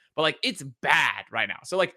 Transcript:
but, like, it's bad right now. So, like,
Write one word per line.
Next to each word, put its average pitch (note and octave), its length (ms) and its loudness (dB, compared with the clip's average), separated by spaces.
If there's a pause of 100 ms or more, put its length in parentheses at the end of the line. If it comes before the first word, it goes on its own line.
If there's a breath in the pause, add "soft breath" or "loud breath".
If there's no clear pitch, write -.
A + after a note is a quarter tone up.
(140)
but, - 100 -2
like, D#3 200 2
it's A#3+ 180 -4 (200)
bad C#3+ 500 2
right A2 160 -2
now. - 160 -10
So, - 140 -6
like, F#3 200 0